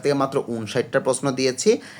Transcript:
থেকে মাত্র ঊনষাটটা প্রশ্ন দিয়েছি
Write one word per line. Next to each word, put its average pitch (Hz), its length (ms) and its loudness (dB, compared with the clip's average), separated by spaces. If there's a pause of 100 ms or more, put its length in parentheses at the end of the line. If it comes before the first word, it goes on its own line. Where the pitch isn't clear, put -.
থেকে 143 120 2
মাত্র 139 340 0
ঊনষাটটা 113 520 -2
প্রশ্ন 131 300 0
দিয়েছি 131 480 2 (220)